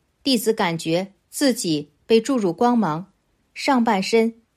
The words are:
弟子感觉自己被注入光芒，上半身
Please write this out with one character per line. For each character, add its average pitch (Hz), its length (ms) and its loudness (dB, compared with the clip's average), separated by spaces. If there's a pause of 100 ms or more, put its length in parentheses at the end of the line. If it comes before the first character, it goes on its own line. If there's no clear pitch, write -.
(220)
弟 262 160 0
子 214 140 0
感 180 260 -2
觉 170 360 -2 (140)
自 277 240 0
己 156 380 -4 (160)
被 226 140 4
注 262 160 -2
入 196 160 0
光 240 260 2
芒， 175 340 -2 (400)
上 262 300 0
半 220 180 0
身 226 400 0 (160)